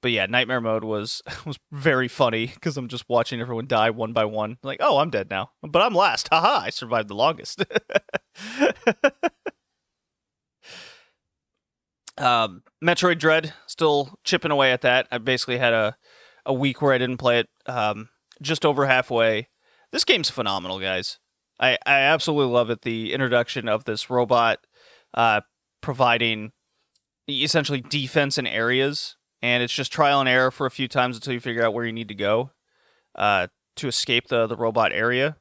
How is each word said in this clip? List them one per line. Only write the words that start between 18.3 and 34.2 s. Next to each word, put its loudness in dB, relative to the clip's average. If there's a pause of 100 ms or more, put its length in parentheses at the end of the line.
just -6
over 2
halfway. 0 (440)
This -2
game's 0
phenomenal, -6
guys. -6 (420)
I, 2 (140)
I 2
absolutely 0
love 2
it. -6
The -6
introduction -2
of -2
this -6
robot, 2 (540)
uh, 2 (400)
providing 0 (760)
essentially 2
defense 0
in -2
areas 0 (300)
and 2
it's -2
just -4
trial 4
and 2
error 4
for -4
a 0
few -4
times 0
until -8
you -4
figure -2
out 2
where -4
you -6
need -10
to -10
go, 0 (640)
uh, 2 (300)
to -8
escape -2